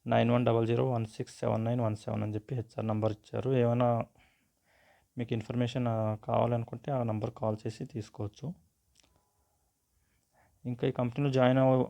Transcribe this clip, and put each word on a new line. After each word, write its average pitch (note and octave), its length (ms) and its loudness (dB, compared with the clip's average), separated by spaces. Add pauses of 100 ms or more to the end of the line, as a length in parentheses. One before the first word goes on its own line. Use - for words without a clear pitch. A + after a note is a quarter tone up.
నైన్ A#2 240 4
వన్ B2 160 2
డబల్ A#2 200 4
జీరో A#2 200 2
వన్ A#2 200 -2
సిక్స్ - 320 -12
సెవెన్ A2+ 260 0
నైన్ A#2+ 160 0
వన్ A2 160 -2
సెవెన్ G#2+ 260 -4
అని G#2 120 -4
చెప్పి G#2+ 200 -8
హెచ్ఆర్ A2 320 -6
నంబర్ G#2+ 260 0
ఇచ్చారు. A#2 420 -6
ఏమైనా A#2+ 340 2 (1300)
మీకు A#2+ 180 -6
ఇన్ఫర్మేషన్, A#2+ 540 -2
ఆ, A2+ 80 0 (260)
కావాలనుకుంటే A#2 680 -2
ఆ C3 100 0
నంబర్ A2+ 320 -2
కాల్ A2 220 -2
చేసి A2+ 300 -8
తీసుకోవచ్చు. - 600 -10 (2250)
ఇంకా B2 220 -8
ఈ C3+ 60 0
కంపెనీలో B2 380 0
జాయిన్ C3 280 6
అవ-, C3 320 6